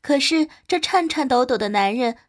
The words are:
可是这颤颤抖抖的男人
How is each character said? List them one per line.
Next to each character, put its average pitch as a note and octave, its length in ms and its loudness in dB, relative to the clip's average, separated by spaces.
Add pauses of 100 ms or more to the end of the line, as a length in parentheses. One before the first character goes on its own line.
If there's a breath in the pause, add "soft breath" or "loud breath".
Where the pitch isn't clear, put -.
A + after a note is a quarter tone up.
可 C#4+ 180 0
是 D#4 280 0 (200 loud breath)
这 F4+ 120 0
颤 E4+ 300 0
颤 D4 180 -2
抖 B3 160 2
抖 B3 140 0
的 G#3 120 -4
男 G3+ 260 0
人 A#3+ 220 -2 (120 soft breath)